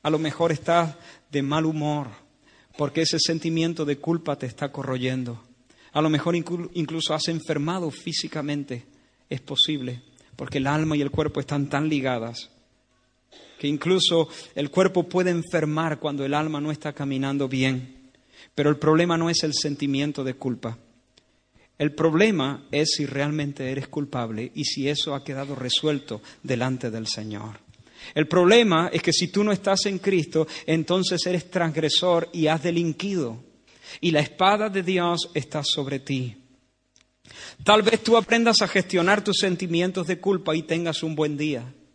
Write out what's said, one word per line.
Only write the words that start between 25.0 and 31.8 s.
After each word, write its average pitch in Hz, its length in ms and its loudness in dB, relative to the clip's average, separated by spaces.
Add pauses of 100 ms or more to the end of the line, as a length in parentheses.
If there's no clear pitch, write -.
ha 135 100 -6
quedado 139 300 -8
resuelto 127 680 -2 (180)
delante 127 480 -2
del 113 160 -6
Señor. 107 540 -8 (560)
El 151 120 2
problema 180 640 6
es - 120 -2
que 165 100 2
si 180 140 0
tú 202 160 0
no 214 80 2
estás 196 340 0
en 196 140 -2
Cristo, 160 480 0 (180)
entonces 175 640 0
eres 180 240 -2
transgresor 165 840 2